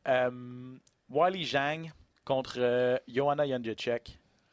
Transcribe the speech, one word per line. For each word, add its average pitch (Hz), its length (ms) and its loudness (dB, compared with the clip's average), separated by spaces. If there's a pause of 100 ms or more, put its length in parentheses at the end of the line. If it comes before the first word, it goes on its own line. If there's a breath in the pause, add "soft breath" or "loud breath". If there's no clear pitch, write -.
Euh, 127 240 2 (800)
Weili 170 340 2
Zhang 147 460 -2 (340)
contre, 131 340 -2
euh, 123 380 4 (120)
Joanna 143 380 2
Jędrzejczyk 120 720 -4 (340)